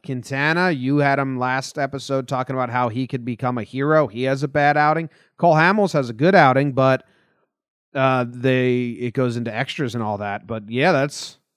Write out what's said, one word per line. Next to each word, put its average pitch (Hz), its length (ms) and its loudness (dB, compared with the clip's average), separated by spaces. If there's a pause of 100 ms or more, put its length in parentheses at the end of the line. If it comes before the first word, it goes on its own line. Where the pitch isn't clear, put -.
Quintana, 147 680 0
you 135 260 0
had 139 220 2
him 135 200 -4
last 127 380 -4
episode 135 500 -4
talking 131 280 -2
about 127 140 -2
how 123 200 0
he 120 180 -4
could 123 160 -6
become 123 340 -4
a 110 60 -4
hero. 143 440 2
He 113 160 -6
has 135 200 0
a 147 40 -4
bad 147 300 2
outing. 156 320 2 (280)
Cole 170 180 4
Hamels 185 380 4
has 135 160 0
a 117 40 -10
good 160 220 2
outing, 139 380 6
but, 131 320 2 (880)
uh, 131 360 0
they, 123 600 0
it 117 240 -8
goes 123 220 -2
into 117 180 -6
extras 123 420 -6
and 117 80 -4
all 104 160 -4
that. 101 280 -8
But, 110 220 -10
yeah, 131 240 2
that's, - 460 -4 (180)